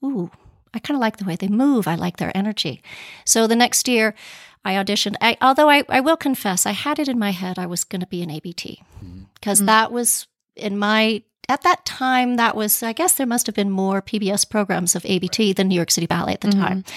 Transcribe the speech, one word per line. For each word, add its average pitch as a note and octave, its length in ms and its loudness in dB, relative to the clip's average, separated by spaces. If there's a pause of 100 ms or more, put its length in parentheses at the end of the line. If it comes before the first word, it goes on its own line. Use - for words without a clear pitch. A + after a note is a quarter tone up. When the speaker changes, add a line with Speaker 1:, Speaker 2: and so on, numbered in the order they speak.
Speaker 1:
"Ooh, A3 240 -4 (460)
I A3 40 -6
kinda D4 200 -4
like A3 180 0
the G3 80 -6
way F3 100 -2
they F#3+ 120 -4
move. A#3 400 2
I E3 80 0
like D#3+ 220 -4
their - 200 -4
energy." G3 460 -4 (420)
So A3+ 220 4
the A3+ 80 2
next A#3+ 320 2
year, A3 260 2 (500)
I F#3+ 120 -2
auditioned. G3+ 460 0
I, A#3 200 2
although C4+ 280 6
I, C#4+ 200 6
I C4 120 2
will D#4 160 2
confess, A3 500 -2
I G3+ 60 -2
had D4 260 -4
it D4 80 -2
in B3+ 100 -2
my G3+ 140 0
head F#3 260 -4
I F3+ 80 -6
was F3 180 -6
gonna F3+ 220 -6
be F3 160 -6
an F3 80 -6
A D#3 100 -8
B E3+ 140 -12
T. - 300 -14 (200)
Speaker 2:
Mm-hmm. F2+ 200 -18 (180)
Speaker 1:
'Cause G3+ 200 2
Speaker 3:
Mm. G3 60 2
Speaker 1:
that A3 240 4
was A#3+ 360 -2 (280)
in G3+ 220 -6
my, G#3+ 460 2 (260)
at C#4 140 0
that F4+ 220 2
time, B3+ 500 0
that A#3 200 2
was, G#3+ 280 -2
I A3+ 100 -4
guess F4 200 0
there C4+ 140 0
must A#3+ 200 0
have A3 80 -6
been G3+ 160 0
more F#3+ 320 0
P G#3+ 160 -4
B G3 100 0
S G3+ 160 0
programs F#3+ 500 0
of E3+ 100 -6
A F#3+ 120 0
B F3+ 100 -2
T G#3 260 2
than F#3+ 140 2
New F#3 80 2
York E3+ 140 0
City E3+ 180 0
Ballet E3+ 260 -2
at - 80 -8
the G#3 80 0
Speaker 3:
Mm-hmm. G3 120 4
Speaker 1:
time. F#3+ 240 -2 (120)